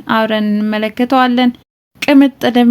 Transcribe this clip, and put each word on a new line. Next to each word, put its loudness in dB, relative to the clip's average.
አብረን -2
እንመለከተዋለን። -2
ቅምጥልም 2